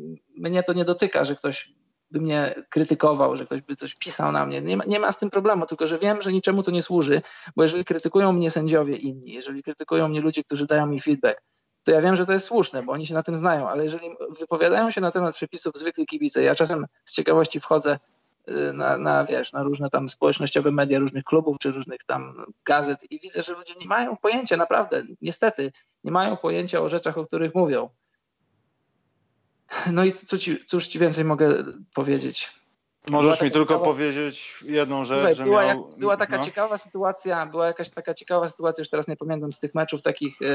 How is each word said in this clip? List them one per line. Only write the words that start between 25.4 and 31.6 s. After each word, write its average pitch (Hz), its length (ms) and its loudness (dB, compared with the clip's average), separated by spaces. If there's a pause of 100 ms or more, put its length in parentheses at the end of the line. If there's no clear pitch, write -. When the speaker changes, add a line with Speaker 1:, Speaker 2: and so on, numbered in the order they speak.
Speaker 1:
nie - 60 -6
mają 190 260 2
pojęcia 170 440 -2
o 156 80 0
rzeczach, 165 300 -4
o 160 80 -6
których 160 280 -4
mówią. 139 340 0 (2000)
No 175 120 4
i 190 80 4
co - 260 -6
ci, 170 280 -4
cóż 175 200 -2
ci - 120 -8
więcej 160 260 2
mogę 147 400 4 (300)